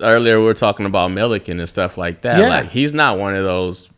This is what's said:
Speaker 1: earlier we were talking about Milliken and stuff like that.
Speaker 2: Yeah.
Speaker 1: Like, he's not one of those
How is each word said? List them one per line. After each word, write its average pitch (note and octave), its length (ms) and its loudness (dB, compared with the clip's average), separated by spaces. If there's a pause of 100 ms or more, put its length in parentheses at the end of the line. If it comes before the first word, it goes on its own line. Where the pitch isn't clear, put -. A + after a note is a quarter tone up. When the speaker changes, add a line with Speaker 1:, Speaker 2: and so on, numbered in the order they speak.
Speaker 1:
earlier A2+ 380 4
we A2 80 4
were A2 80 4
talking G#2 320 0
about F#2+ 240 0
Milliken G2 500 -4
and E2+ 80 -8
stuff F#2 300 -4
like F2 240 -8
that. A#2+ 160 0
Speaker 2:
Yeah. G#3 100 4
Speaker 1:
Like, D#2 220 -2
he's C#3+ 220 -2
not C#3+ 260 0
one G2 160 -4
of G2 100 -2
those F#2 540 -4